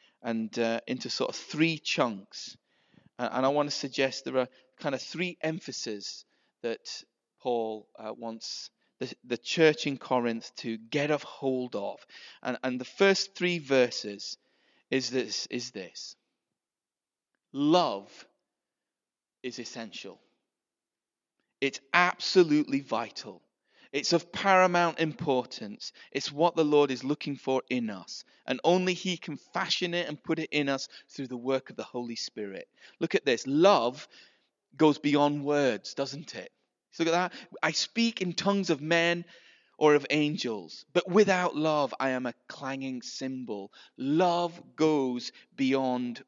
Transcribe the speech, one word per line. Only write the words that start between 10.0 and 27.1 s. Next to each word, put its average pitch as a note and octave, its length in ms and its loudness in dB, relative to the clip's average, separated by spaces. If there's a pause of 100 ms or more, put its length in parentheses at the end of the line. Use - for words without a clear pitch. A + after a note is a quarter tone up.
to A2+ 200 -6
get C#3+ 320 -4
a D3 80 2
hold B2+ 580 -4
of. G2 300 -6 (380)
And, B2+ 200 -4
and B2+ 160 -2
the B2+ 60 -8
first - 480 2
three F3 240 0
verses B2 800 0 (540)
is C3 180 0
this, A#2+ 400 -4
is A#2+ 220 -6
this. - 440 -14 (1400)
Love C#3+ 600 2 (1300)
is B2 160 -8
essential. A2+ 640 -12 (1400)
It's C3+ 180 -2 (160)
absolutely D#3 840 4
vital. A2 600 -6 (500)
It's C#3+ 220 0
of D#3+ 180 0
paramount F#3 680 4
importance. C3 920 -4 (180)
It's - 200 -4
what E3 240 2
the E3 80 4
Lord D3 280 6
is A#2+ 120 -6
looking C#3+ 340 -4